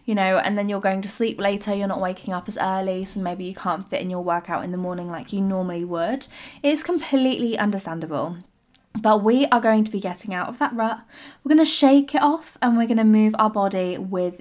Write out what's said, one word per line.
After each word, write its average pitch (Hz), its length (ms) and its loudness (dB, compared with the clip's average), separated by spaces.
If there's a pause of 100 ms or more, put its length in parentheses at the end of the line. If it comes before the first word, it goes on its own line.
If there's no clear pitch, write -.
you 220 100 -2
know, 190 240 2
and 208 180 0
then 202 120 -2
you're 202 120 -4
going 190 220 0
to 202 60 -6
sleep - 320 -2
later, 202 340 -2
you're 202 140 -2
not 185 120 -4
waking 190 320 -6
up 180 140 -6
as 208 100 -6
early, 190 480 -2
so - 140 -8
maybe 180 260 -6
you 185 100 -10
can't 185 340 -6
fit - 120 -4
in 185 80 -6
your 180 140 -4
workout 175 400 -2
in 180 80 -8
the 180 80 -6
morning 180 320 -6
like 165 220 -12
you 196 80 -2
normally 185 440 -2
would. 175 440 -4 (340)
It's 302 220 2
completely 262 760 0
understandable. 165 800 -4 (580)
But 214 300 4
we 247 220 4
are 247 140 4
going 220 220 4
to 214 80 -2
be 202 100 -6
getting 190 320 -8
out 180 160 -4
of 240 120 -8
that 285 120 -2
rut. 226 280 -4 (420)
We're 269 80 0
gonna 311 140 6
shake 277 500 4
it 294 80 2
off 302 400 0
and 240 140 4
we're 233 100 2
gonna 220 180 2
move 214 360 6
our 214 100 4
body 190 480 0
with 185 420 -4